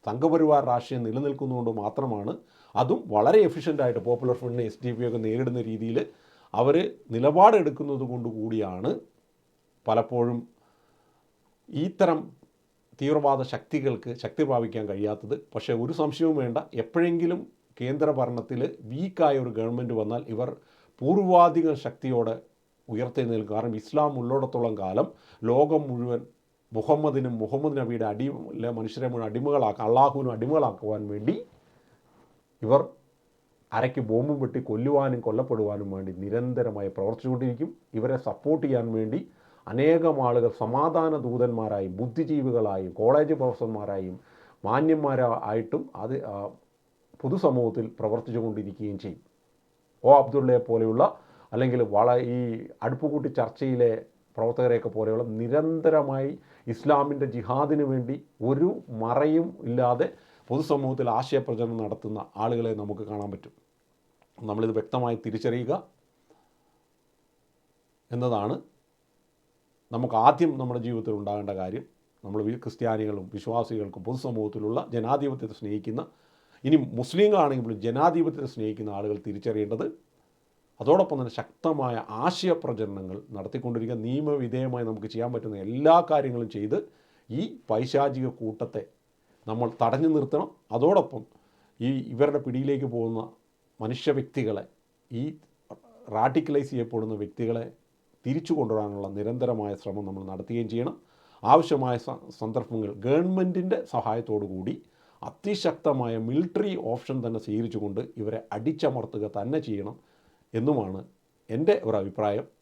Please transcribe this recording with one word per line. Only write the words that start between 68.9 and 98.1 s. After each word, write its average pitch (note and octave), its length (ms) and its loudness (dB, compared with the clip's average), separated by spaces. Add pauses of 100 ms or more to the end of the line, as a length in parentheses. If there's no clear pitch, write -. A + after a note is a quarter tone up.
നമുക്ക് A#2+ 200 -2 (100)
ആദ്യം D3 260 6 (100)
നമ്മുടെ B2 240 -4
ജീവിതത്തിൽ A2+ 340 -4
ഉണ്ടാകേണ്ട G2+ 320 -6 (100)
കാര്യം. F#2 220 -6 (400)
നമ്മൾ G2+ 240 -6
വി-, B2 160 -4
ക്രിസ്ത്യാനികളും G#2+ 640 -4 (100)
വിശ്വാസികൾക്കും G#2+ 720 -6
പൊതുസമൂഹത്തിലുള്ള A2+ 720 -4 (160)
ജനാധിപത്യത്തെ B2+ 640 -2
സ്നേഹിക്കുന്ന, G#2+ 420 -6 (640)
ഇനി D3+ 120 6 (200)
മുസ്ലിങ്ങളാണെങ്കിൽ D#3 680 4
പോലും G#2+ 200 -6
ജനാധിപത്യത്തെ D3 680 2
സ്നേഹിക്കുന്ന G#2+ 440 -6
ആളുകൾ G#2 180 -2 (100)
തിരിച്ചറിയേണ്ടത് G#2+ 580 -4 (960)
അതോടൊപ്പം D#3 400 4
തന്നെ B2 180 -6
ശക്തമായ C3 580 -2 (280)
ആശയപ്രചരണങ്ങൾ A2 920 -2 (180)
നടത്തിക്കൊണ്ടിരിക്കുക. A#2 640 -6
നിയമവിധേയമായി B2+ 880 -2
നമുക്ക് G#2+ 280 -6
ചെയ്യാൻ A#2 200 -4
പറ്റുന്ന A2 240 -6
എല്ലാ C3 380 4 (140)
കാര്യങ്ങളും B2 400 0
ചെയ്ത് G#2+ 280 -2 (520)
ഈ B2+ 120 -6 (280)
പൈശാചിക C3 580 0 (140)
കൂട്ടത്തെ A2 420 -8 (640)
നമ്മൾ A#2 200 -2 (140)
തടഞ്ഞു C3+ 340 4
നിർത്തണം. D3 340 0 (220)
അതോടൊപ്പം C3 520 2 (560)
ഈ B2 100 -2 (240)
ഇവരുടെ C#3+ 320 2
പിടിയിലേക്ക് C3+ 480 -2
പോകുന്ന A2+ 280 -2 (580)
മനുഷ്യ B2 320 -2
വ്യക്തികളെ, A#2 520 -2 (480)
ഈ A#2+ 120 -6 (920)
റാഡിക്കലൈസ് C#3 560 2
ചെയ്യപ്പെടുന്ന A2+ 440 -4
വ്യക്തികളെ A2+ 500 -4 (600)